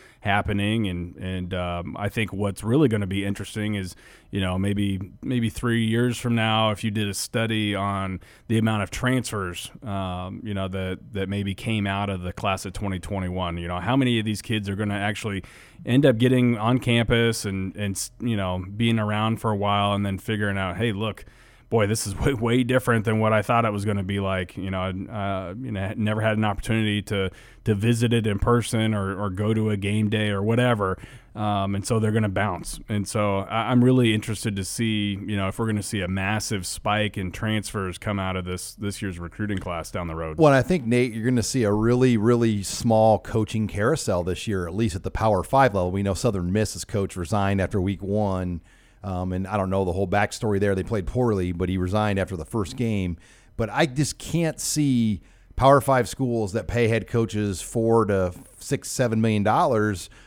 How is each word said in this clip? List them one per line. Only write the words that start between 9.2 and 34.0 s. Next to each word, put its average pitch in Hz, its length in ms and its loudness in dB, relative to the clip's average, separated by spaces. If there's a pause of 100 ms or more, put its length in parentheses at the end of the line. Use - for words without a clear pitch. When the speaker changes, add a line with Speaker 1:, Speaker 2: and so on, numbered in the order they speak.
Speaker 1:
um, 95 640 -6
you 104 100 -6
know, 95 140 -2
that, 92 320 -4 (120)
that 95 160 -2
maybe 98 280 -2
came 107 320 -2
out 98 200 -2
of 92 140 -4
the 90 100 -6
class 95 320 -4
of 92 80 -8
twenty 95 280 -4
twenty-one, 90 580 -4
you 85 80 -6
know, 90 140 -4
how 117 160 0
many 123 240 2
of 104 40 -4
these 107 180 -4
kids 107 260 -4
are 98 80 -4
gonna 104 180 -2
actually 101 480 -4 (420)
end 135 220 6
up 120 120 6
getting 123 380 4
on 113 220 2
campus 117 640 2
and, 95 300 -4
and, 98 360 -6 (100)
you 117 160 -2
know, 92 280 -2 (120)
being 113 240 2
around 107 400 0
for 110 100 -2
a 107 60 0
while 101 360 2
and 101 140 0
then 95 120 -2
figuring 104 380 -2
out, 95 200 -2
"Hey, 113 160 0
look, 101 320 -6 (440)
boy, 110 180 4
this 110 200 0
is 98 100 -6
<laughs> - 40 -6
way, 143 140 2
way 117 280 2
different 120 440 2
than 110 120 2
what 110 140 2
I 107 100 4
thought 117 220 2
it 110 80 0
was 101 120 -4
gonna 101 200 0
be 98 160 -2
like." 92 360 -2
You 95 140 -6
know, 92 120 -2
uh, 95 800 -4
you 127 120 -8
know, 98 240 -2
never 110 240 0
had 107 180 2
an 110 60 2
opportunity 107 580 0
to, 95 280 -2 (340)
to 110 100 2
visit 117 380 2
it 113 140 2
in 101 120 0
person 113 560 2
or, 98 240 -2
or 101 120 -2
go 104 240 0
to 110 160 2
a 104 60 0
game 101 340 0
day 107 200 0
or 98 120 0
whatever. 113 560 2 (360)
Um, 101 400 0
and 98 120 -4
so 113 120 2
they're 107 140 2
gonna 110 160 2
bounce. 95 500 -4 (120)
And 104 180 -2
so 101 300 0
I, 110 320 -2
I'm 123 120 6
really 127 300 6